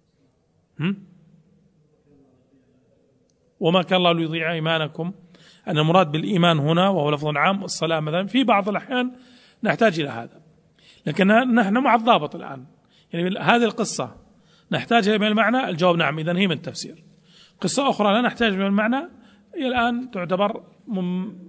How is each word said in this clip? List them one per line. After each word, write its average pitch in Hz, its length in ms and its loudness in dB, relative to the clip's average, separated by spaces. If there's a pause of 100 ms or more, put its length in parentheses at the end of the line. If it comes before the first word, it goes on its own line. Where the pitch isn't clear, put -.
(800)
هم؟ 190 240 -6 (2500)
"وما 185 220 4
كان 185 160 0
الله 180 140 4
ليضيع 165 400 -2
إيمانكم"، 160 600 -4 (540)
أن - 100 -2
المراد 156 340 4
بالإيمان 170 480 2
هنا 165 300 2
وهو 156 200 0
لفظ 147 280 -2
عام، 190 260 0
الصلاة 165 360 -2
مثلا، 160 280 -2
في 254 160 2
بعض 208 260 2
الأحيان 247 420 -4 (520)
نحتاج 208 360 2
إلى 151 100 -4
هذا، 117 320 -14 (640)
لكن 170 220 2
نحن 226 500 4
مع 220 180 4
الضابط 220 400 2
الآن، 131 300 -14 (480)
يعني 175 260 -2
هذه 220 240 4
القصة 202 680 -4 (420)
نحتاج 196 360 2
إلى 214 200 2
المعنى، 220 420 0
الجواب 175 260 2
نعم، 156 240 0
إذن 170 180 -2
هي 196 100 2
من 170 60 0
التفسير. - 500 -10 (580)
قصة 269 280 0
أخرى 208 240 2
لا 226 80 2
نحتاج 226 320 0
إلى 190 140 -2
المعنى، 226 420 0 (460)
هي 294 120 -4
الآن 247 440 -2
تعتبر 185 520 -2 (240)
مم-، 185 460 -4 (160)